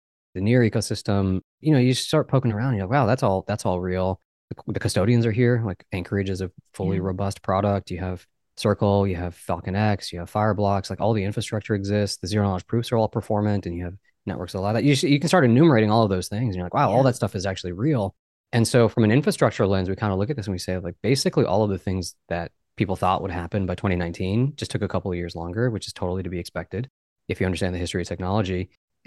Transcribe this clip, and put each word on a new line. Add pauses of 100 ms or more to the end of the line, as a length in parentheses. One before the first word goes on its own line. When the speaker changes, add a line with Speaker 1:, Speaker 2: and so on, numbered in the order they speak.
(340)
Speaker 1:
The
Near
ecosystem, (180)
you
know,
you
start
poking
around.
You're
like,
"Wow,
that's
all,
that's
all
real." (300)
The,
the
custodians
are
here.
Like,
Anchorage
is
a (220)
fully
Speaker 2:
Yeah.
Speaker 1:
robust
product.
You
have (300)
Circle,
you
have
Falcon
X,
you
have
Fireblocks.
Like,
all
the
infrastructure
exists.
The
zero
knowledge
proofs
are
all
performant,
and
you
have (320)
networks
that
allow
that.
You
s-,
you
can
start
enumerating
all
of
those
things,
and
you're
like,
"Wow,
all
Speaker 2:
Yeah.
Speaker 1:
that
stuff
is
actually
real." (380)
And
so
from
an
infrastructure
lens,
we
kind
of
look
at
this
and
we
say,
like,
basically
all
of
the
things (140)
that (240)
people
thought
would
happen
by
twenty
nineteen
just
took
a
couple
of
years
longer,
which
is
totally
to
be
expected (380)
if
you
understand
the
history
of
technology, (360)